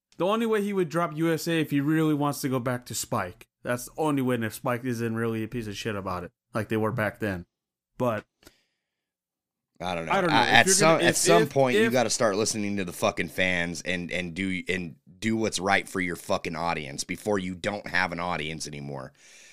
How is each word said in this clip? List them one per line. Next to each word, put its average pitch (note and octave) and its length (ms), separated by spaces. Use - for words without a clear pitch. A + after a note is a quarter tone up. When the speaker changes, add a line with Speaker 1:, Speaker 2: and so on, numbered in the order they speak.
Speaker 1:
the E3 80
only A3 200
way A3 160
he G3+ 100
would F#3+ 160
drop D#3 300
U E3 140
S D#3 160
A E3 120
if D3+ 120
he C#3+ 100
really D#3 320
wants C#3+ 280
to C#3+ 80
go C3 100
back B2 260
to A2+ 100
Spike. - 520
That's B2 220
the - 120
only D3 240
way, B2+ 140
and A#2 100
if G#2+ 80
Spike B2 320
isn't A#2 300
really A2+ 280
a A2 60
piece A#2 180
of G2+ 80
shit G#2+ 200
about F#2 280
it, E2+ 80
like A2 160
they A2 80
were G#2+ 160
back G#2+ 260
then. F#2+ 260
But A2+ 260
Speaker 2:
I F2+ 140
don't E2 100
know. D#2+ 80
Speaker 1:
I G3 80
don't F3 80
know. A2 80
Speaker 2:
I, A2 60
Speaker 1:
If D#2 100
Speaker 2:
at A#2 140
Speaker 1:
you're F#3+ 80
Speaker 2:
some, D#3+ 200
Speaker 1:
gonna, - 80
Speaker 2:
at E3+ 60
Speaker 1:
if, - 80
Speaker 2:
some E3 260
Speaker 1:
if, C#3+ 60
Speaker 2:
point, C3 280
you G#3+ 100
Speaker 1:
if A#2 40
Speaker 2:
gotta A#2+ 180
start G#2 280
listening G2+ 400
to G2 80
the F2+ 80
fucking F#2+ 340
fans F2 540
and, F2 280
and F2 240
do, F#2 360
and F2 260
do A2+ 160
what's A2 240
right F#2+ 280
for F#2+ 140
your F2+ 140
fucking F2+ 400
audience D#2 480
before G2+ 360
you F#2 160
don't G2+ 320
have F2+ 240
an E2+ 80
audience D#2+ 480
anymore. C#2 460